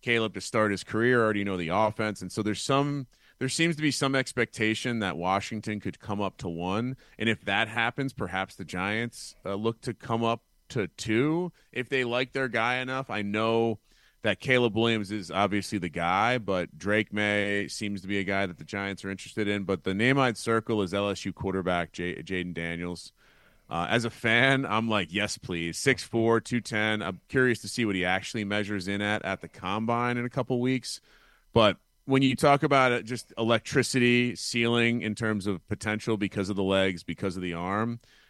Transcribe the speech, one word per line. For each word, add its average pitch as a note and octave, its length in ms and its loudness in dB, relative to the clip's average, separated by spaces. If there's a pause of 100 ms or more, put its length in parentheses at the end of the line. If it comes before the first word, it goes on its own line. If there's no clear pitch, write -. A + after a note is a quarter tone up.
Caleb A2+ 340 0
to F#2+ 60 -8
start G#2+ 320 0
his F#2+ 100 -4
career, A#2+ 400 2
already G#2 220 2
know G2 120 -2
the E2+ 120 -2
offense. G#2+ 520 0
And F#2 120 -10
so A2 100 -4
there's G2+ 180 -2
some, C#3+ 460 0 (320)
there C3 100 -2
seems E3 280 0
to D3+ 60 -6
be D3 100 2
some C3+ 240 0
expectation A#2 840 -2
that F#2 180 -2
Washington G2+ 600 -2
could F#2 220 -8
come G#2 200 -6
up F#2+ 180 -4
to F#2 100 -6
one. F#2+ 480 -4 (240)
And A2 80 0
if A2 160 -2
that G#2 240 0
happens, A#2+ 440 -2
perhaps F#2+ 440 -4
the F#2+ 80 -10
Giants, G#2 720 -6 (100)
uh, G2 80 -4
look A2 280 -2
to A#2+ 120 -6
come A#2 300 -2
up A2+ 180 0 (280)
to G2+ 180 -2
two D#3 640 0 (180)
if B2 180 -6
they C3 140 0
like B2 300 -2
their C3+ 160 -2
guy A#2 300 0
enough. C3 320 -4
I G#2 120 -2
know A2+ 560 2 (440)
that G#2 180 0
Caleb B2 360 4
Williams A2 360 2
is F#2 180 -6
obviously G2 480 2
the F2 100 -2
guy, F2+ 480 2
but F#2+ 400 -2
Drake G#2 360 0
May G2+ 560 0
seems G2+ 340 -6
to F#2 60 -12
be G2+ 100 0
a G2 60 -2
guy G2 220 0
that F2+ 120 -8
the - 60 -14
Giants G2 400 -8
are G2 60 -6
interested G2+ 360 -6
in. G2+ 160 -2
But F#2 220 -2
the F#2+ 100 -2
name B2 240 4
I'd B2 180 2
circle A2+ 460 0
is F2 100 -2
L G2+ 180 0
S F#2+ 140 -6
U G2 80 -4
quarterback F2+ 600 -2
J-, F2 320 -6
Jaden F2+ 300 -4
Daniels. E2+ 580 -6 (580)
Uh, E2+ 180 -2
as A#2 160 2
a A2+ 60 -2
fan, B2+ 560 4
I'm A2 200 0
like, F#2+ 280 0
"Yes, G2+ 240 -2
please." E2+ 400 -4
Six - 240 2
four, A2+ 380 2
two A#2+ 200 -4
ten. G#2+ 400 -2
I'm F#2 280 -6
curious B2+ 320 2
to G2+ 80 -12
see A#2 180 -2
what G2+ 80 0
he F2+ 100 0
actually F#2+ 400 -2
measures G2+ 420 -2
in G2+ 140 -2
at, G#2 240 0
at F#2+ 160 -4
the - 80 -12
combine A#2+ 720 -2
in A#2+ 80 -4
a - 20 -4
couple B2 320 -2
weeks. B2+ 400 -2 (540)
But G#2+ 240 6 (260)
when C3+ 180 4
you C3 120 4
talk C#3+ 280 6
about C3+ 300 6
it, A2 120 -2
just A#2 340 -10
electricity A#2+ 960 4
ceiling A#2 680 2
in G#2+ 120 -2
terms G#2+ 320 -2
of F#2+ 220 -4
potential G#2+ 480 -2
because G2 340 -2
of G2 60 -2
the G2 60 0
legs, F#2+ 420 2
because F2+ 320 -4
of F#2 60 -6
the F2 120 -4
arm, G#2 460 -2 (300)